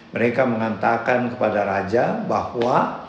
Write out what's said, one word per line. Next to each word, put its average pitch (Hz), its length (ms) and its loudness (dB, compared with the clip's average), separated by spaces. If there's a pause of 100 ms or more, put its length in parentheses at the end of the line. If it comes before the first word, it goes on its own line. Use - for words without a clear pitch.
mereka 120 400 0
mengatakan 113 880 0
kepada 101 320 0
raja 107 560 0
bahwa 120 840 0